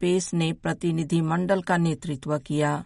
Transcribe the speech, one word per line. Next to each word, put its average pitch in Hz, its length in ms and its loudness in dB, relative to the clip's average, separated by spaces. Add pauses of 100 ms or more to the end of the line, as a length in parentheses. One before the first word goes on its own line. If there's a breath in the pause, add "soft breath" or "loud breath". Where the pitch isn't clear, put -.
पेस 180 340 0
ने 165 180 2
प्रतिनिधि 165 680 0
मंडल 175 400 2
का 175 160 0
नेतृत्व 151 600 -2
किया। 147 480 0